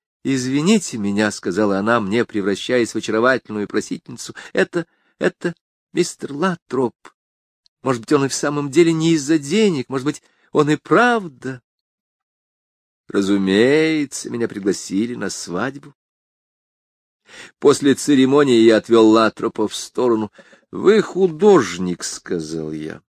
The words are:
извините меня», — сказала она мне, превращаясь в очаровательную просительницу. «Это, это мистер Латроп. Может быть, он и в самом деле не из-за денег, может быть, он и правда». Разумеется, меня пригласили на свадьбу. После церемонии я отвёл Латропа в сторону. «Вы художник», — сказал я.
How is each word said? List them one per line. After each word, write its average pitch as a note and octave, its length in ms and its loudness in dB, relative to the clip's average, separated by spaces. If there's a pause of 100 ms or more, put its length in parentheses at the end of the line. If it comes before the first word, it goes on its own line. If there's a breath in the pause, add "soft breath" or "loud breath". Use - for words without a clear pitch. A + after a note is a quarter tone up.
(240)
извините C3+ 720 0
меня», — G2+ 340 0
сказала G2 460 0
она A2+ 220 2
мне, G#2 240 -2
превращаясь G#2+ 680 -2
в - 40 -8
очаровательную A2 720 -2
просительницу. - 680 -8 (180 loud breath)
«Это, F3 340 -2 (320)
это - 360 -4 (380)
мистер - 400 -4
Латроп. C#3+ 600 -2 (880)
Может B2 200 -2
быть, B2 100 -2
он C#3 140 2
и - 20 -4
в - 60 -6
самом D3 360 -4
деле E3 220 4
не D#3+ 200 0
из-за D#3 260 0
денег, D#3+ 500 0
может C3 180 -6
быть, D#3 160 -6 (300)
он D3 180 2
и D3+ 60 2
правда». D#3+ 840 -2 (1500)
Разумеется, A2+ 1200 0
меня A#2 180 -4
пригласили G2+ 680 -4
на G#2+ 140 -8
свадьбу. C#3 680 -8 (1600 loud breath)
После C#3 360 4
церемонии C3+ 680 2
я A2+ 160 6
отвёл A2 340 4
Латропа A2 580 0
в - 60 -10
сторону. A2+ 580 -2 (380 soft breath)
«Вы F#3 320 4
художник», — D3+ 1000 2
сказал D#2+ 680 -8
я. D#2 300 -12 (160)